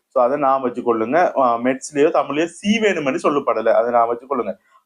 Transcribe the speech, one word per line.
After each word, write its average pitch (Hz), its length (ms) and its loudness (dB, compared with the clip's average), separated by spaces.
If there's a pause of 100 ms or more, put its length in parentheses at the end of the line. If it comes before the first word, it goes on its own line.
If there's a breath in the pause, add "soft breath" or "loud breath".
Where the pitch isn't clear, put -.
So, 127 160 0
அதை 131 160 2
நான் 135 240 0
வச்சுக்கொள்ளுங்க. 123 560 -2 (180)
ஆஹ், 123 240 2
மெட்ஸ்லயோ 135 500 0
தமிழ்லயோ 151 360 -2
சி 208 320 -2
வேணும்னு 170 440 0
சொல்லப்படல, 120 500 0
அதை 110 200 2
நான் 117 160 4
வச்சுக்கொள்ளுங்க. 120 440 -4 (340 soft breath)